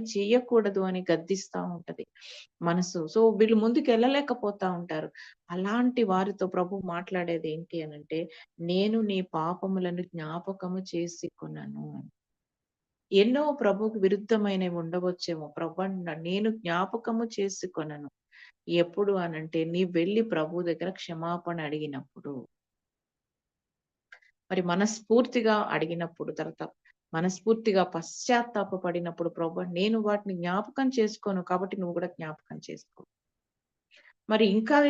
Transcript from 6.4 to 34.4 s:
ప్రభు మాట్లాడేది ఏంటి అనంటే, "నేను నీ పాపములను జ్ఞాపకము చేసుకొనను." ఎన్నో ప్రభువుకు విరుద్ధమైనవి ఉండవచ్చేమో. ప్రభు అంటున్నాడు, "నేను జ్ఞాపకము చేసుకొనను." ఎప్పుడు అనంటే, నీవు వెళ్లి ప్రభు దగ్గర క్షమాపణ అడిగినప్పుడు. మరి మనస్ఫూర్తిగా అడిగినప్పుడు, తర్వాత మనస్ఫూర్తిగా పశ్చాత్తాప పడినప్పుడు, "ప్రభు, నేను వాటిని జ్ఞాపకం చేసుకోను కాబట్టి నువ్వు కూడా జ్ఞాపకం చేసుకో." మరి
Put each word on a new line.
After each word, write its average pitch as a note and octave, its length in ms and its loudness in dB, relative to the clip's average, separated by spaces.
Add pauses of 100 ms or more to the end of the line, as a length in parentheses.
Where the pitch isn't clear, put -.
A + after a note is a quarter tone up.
ప్రభు F#3 380 -2
మాట్లాడేది F3 680 -4
ఏంటి E3 300 -8
అనంటే, D3+ 380 -8 (400)
"నేను G3 400 2
నీ G3+ 200 0 (100)
పాపములను F3+ 720 -2
జ్ఞాపకము F3+ 840 -8
చేసుకొనను." D#3 1040 -8 (1200)
ఎన్నో A#3+ 300 6 (100)
ప్రభువుకు G#3+ 460 2
విరుద్ధమైనవి G3 800 2
ఉండవచ్చేమో. E3+ 720 -4
ప్రభు E3 340 -6
అంటున్నాడు, F3+ 380 -4
"నేను G3 300 0
జ్ఞాపకము A3 760 -2
చేసుకొనను." E3 800 -6 (600)
ఎప్పుడు E3+ 500 2
అనంటే, D#3+ 460 -2
నీవు F3 280 0
వెళ్లి F#3 320 2
ప్రభు E3+ 380 -2
దగ్గర E3+ 320 -2
క్షమాపణ E3+ 680 -6
అడిగినప్పుడు. C#3+ 720 -8 (2250)
మరి F#3 120 2
మనస్ఫూర్తిగా A3 920 2 (140)
అడిగినప్పుడు, D#3+ 640 -4
తర్వాత D#3+ 320 -8 (480)
మనస్ఫూర్తిగా F#3+ 760 2
పశ్చాత్తాప G#3 880 -2
పడినప్పుడు, E3+ 540 -2
"ప్రభు, F3 400 -4
నేను G#3+ 320 2
వాటిని G#3 340 -2
జ్ఞాపకం G3 580 0
చేసుకోను G#3 480 0
కాబట్టి F#3 340 -2
నువ్వు F3 200 -4
కూడా F3 160 -4
జ్ఞాపకం D#3 500 -12
చేసుకో." - 400 -16 (1300)
మరి G#3+ 200 6